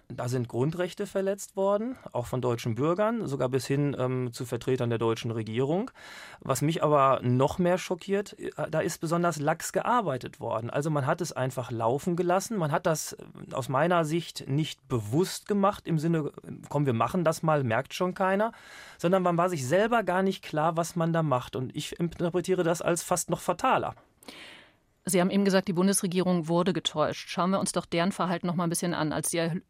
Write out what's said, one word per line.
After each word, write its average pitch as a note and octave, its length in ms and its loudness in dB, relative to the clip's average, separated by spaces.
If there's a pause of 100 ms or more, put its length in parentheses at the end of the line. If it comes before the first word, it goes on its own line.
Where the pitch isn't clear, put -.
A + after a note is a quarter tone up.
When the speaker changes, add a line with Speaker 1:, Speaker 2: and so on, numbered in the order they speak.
Speaker 1:
Da B2 200 -6
sind B2 180 -2
Grundrechte E3+ 600 -2
verletzt G3 500 -4
worden, G#3 400 0 (160)
auch A#2+ 140 -2
von B2+ 140 -4
deutschen A#2+ 360 0
Bürgern, F#3 500 0
sogar C3+ 220 -2
bis B2+ 180 0
hin, C#3 320 0
ähm, B2+ 340 -2
zu C3 120 -8
Vertretern B2 440 -2
der A2+ 120 0
deutschen A2+ 320 0
Regierung. C3+ 580 -2 (480)
Was - 240 -2
mich E3 220 0
aber C#3 400 6
noch B2+ 340 2
mehr F3 180 4
schockiert, G3 640 -4
äh, - 140 -8 (180)
da D#3+ 80 -2
ist - 220 -2
besonders E3+ 400 0
lax D#3 320 -2
gearbeitet F#3 640 -2
worden. A2+ 320 -2
Also D3 200 0
man C#3+ 160 2
hat E3 140 0
es E3+ 120 -4
einfach B2+ 400 -4
laufen A#2+ 420 0
gelassen. F3+ 420 0
Man D#3 140 0
hat F3 160 0
das, D#3+ 280 -2
äh, - 380 -16
aus B2+ 160 -4
meiner E3 360 4
Sicht E3 240 -2 (180)
nicht C#3+ 420 -4
bewusst B2+ 600 -2
gemacht, G3+ 380 2
im E3 120 0
Sinne, D#3+ 340 0 (360)
„Komm, D3 160 2
wir C3+ 80 2
machen A#2 320 2
das D#3+ 180 2
mal, D3+ 220 2
merkt A#2 300 0
schon F#3 180 -2
keiner“, G3 400 2 (460)
sondern F3+ 240 2
man F3 160 2
war F3 100 4
sich C#3+ 180 -2
selber G#3+ 360 4
gar F#3 200 2
nicht F#3+ 220 0
klar, D#3+ 320 0
was E3 200 -2
man E3 180 0
da E3 80 2
macht. C3 340 0
Und B2+ 180 -4
ich - 240 -8
interpretiere F3 640 0
das E3+ 200 2
als E3+ 200 0
fast - 280 -2
noch F3 100 -2
fataler. F#3 540 0 (1120)
Speaker 2:
Sie F#3+ 120 2
haben F#3+ 120 4
eben G3+ 160 4
gesagt, F#3+ 220 4
die G3 40 0
Bundesregierung F3+ 760 2
wurde F3 280 2
getäuscht. - 560 -2
Schauen F#3 220 0
wir G3 60 2
uns - 140 -2
doch F3 140 -2
deren E3+ 260 2
Verhalten F3 340 -2
noch F3 80 0
mal F3 100 0
ein E3+ 40 2
bisschen F3 240 0
an. D#3 220 0
Als D#3 160 -2
die E3+ 80 0 (320)